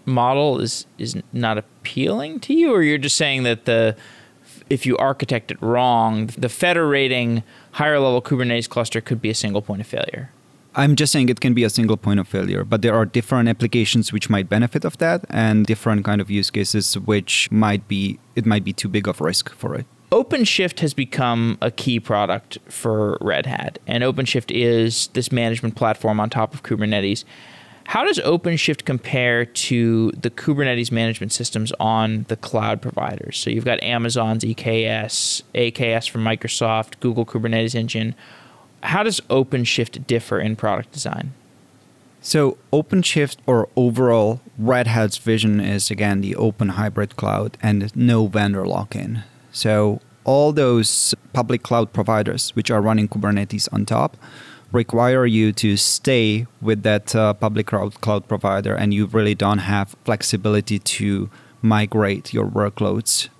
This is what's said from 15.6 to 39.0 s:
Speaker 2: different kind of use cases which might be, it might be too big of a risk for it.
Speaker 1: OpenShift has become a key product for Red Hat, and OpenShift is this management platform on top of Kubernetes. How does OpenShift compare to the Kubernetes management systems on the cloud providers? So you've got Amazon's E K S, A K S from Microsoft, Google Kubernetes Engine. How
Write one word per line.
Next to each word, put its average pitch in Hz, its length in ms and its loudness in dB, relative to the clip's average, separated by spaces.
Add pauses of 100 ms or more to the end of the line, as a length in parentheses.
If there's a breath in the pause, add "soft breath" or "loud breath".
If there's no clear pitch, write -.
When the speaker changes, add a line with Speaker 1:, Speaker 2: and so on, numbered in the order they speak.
Speaker 2:
different 107 380 0
kind 104 160 0
of 95 100 -6
use 101 200 -2
cases 101 360 -2 (260)
which - 380 0
might 104 380 2
be, 98 320 -4 (160)
it 110 100 0
might 104 180 2
be 95 80 -4
too - 160 -6
big 98 200 -2
of 90 120 -4
a 76 40 -2
risk - 360 -2
for - 140 -6
it. - 120 -8 (260)
Speaker 1:
OpenShift 233 680 2
has 147 140 0
become 117 640 0
a 117 120 -2
key 120 260 -2
product 101 600 -2 (100)
for 107 520 -2
Red 80 260 0
Hat, - 420 -6
and 120 160 -2
OpenShift 127 500 -2
is 117 600 2
this 123 180 -2
management 117 420 -2
platform 107 460 0
on 107 100 -2
top 110 240 -2
of - 80 -14
Kubernetes. 104 640 -2 (720 loud breath)
How 247 80 0
does 370 140 2
OpenShift 165 640 0
compare 123 640 0
to 113 640 2
the - 180 -4
Kubernetes 127 600 0
management 113 400 -2
systems 113 480 -4
on 110 480 0
the 110 80 -4
cloud 107 460 -2
providers? - 560 -6
So - 100 -4
you've 113 160 -2
got 120 180 0
Amazon's 117 640 -2
E 113 80 -2
K 113 320 -2
S, 110 580 -4 (120)
A 120 160 2
K 113 240 -2
S 113 120 -2
from 113 160 -4
Microsoft, 113 800 -2
Google 117 240 0
Kubernetes 113 500 -2
Engine. 113 400 -2 (680 loud breath)
How 190 200 0